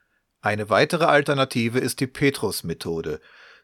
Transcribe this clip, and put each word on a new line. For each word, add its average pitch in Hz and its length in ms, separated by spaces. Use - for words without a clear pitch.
Eine 104 300
weitere 151 340
Alternative 135 760
ist 127 200
die 131 80
Petrus-Methode. 85 1120